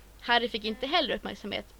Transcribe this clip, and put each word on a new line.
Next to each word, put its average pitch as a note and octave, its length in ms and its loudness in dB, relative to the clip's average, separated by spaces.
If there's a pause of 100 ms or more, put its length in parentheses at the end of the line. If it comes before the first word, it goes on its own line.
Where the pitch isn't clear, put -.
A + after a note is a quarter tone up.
(220)
Harry A#3+ 280 4
fick A3 140 -6
inte G#3+ 240 -4
heller D4+ 280 2
uppmärksamhet, G#3 500 -6 (140)